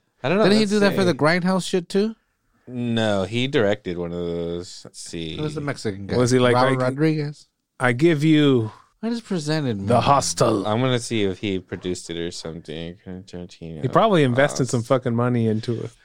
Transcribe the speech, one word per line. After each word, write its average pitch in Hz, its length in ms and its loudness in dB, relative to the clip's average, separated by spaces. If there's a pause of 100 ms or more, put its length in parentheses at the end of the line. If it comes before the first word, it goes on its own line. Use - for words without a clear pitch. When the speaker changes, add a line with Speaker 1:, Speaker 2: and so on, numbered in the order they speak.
(240)
Speaker 1:
I 127 60 0
don't 185 100 2
know. 220 60 4
Speaker 2:
Didn't 196 120 6
he - 40 4
Speaker 1:
Let's 202 100 0
Speaker 2:
do 214 80 2
that 196 160 2
for 196 60 2
Speaker 1:
see. 180 40 2
Speaker 2:
the 175 80 2
Grindhouse 175 560 0
shit, 180 200 -2
too? 214 260 0 (520)
Speaker 1:
No, 113 560 0
he 117 240 -2
directed 104 500 0
one 87 140 -6
of 87 80 -6
those. 85 680 -6
Let's - 140 -20
see. 82 380 -10
Speaker 2:
It - 40 -8
was 151 140 -6
the 151 60 -8
Mexican 107 440 -8
guy. 104 120 -2
Speaker 3:
Was 123 140 2
he 127 60 4
like, 123 160 4
Speaker 2:
Robert 127 240 4
Speaker 3:
like, 127 40 -2
Speaker 2:
Rodriguez? 147 680 -2 (320)
Speaker 3:
"I 123 140 4
give 147 300 4
you 143 480 4 (300)
Speaker 2:
I 220 80 -4
just 233 160 -6
presented 147 600 -2
Speaker 3:
the 120 80 4
Speaker 2:
me. 113 60 4
Speaker 3:
Hostel"? 113 680 2
Speaker 1:
I'm 107 120 0
gonna 127 200 2
see 113 240 -2
if 95 160 -2
he 98 180 -2
produced 90 540 -8
it 85 80 -6
or 85 100 -4
something. 82 760 -12
Quentin 92 200 -14
Tarantino. 85 580 -14
Speaker 3:
He 127 60 -4
probably 185 360 2
invested 135 400 2
Speaker 1:
Uh, 120 40 -2
Speaker 3:
some 117 160 -2
fucking 123 320 0
money 120 320 2
into 110 340 -2
it. - 80 -10 (160)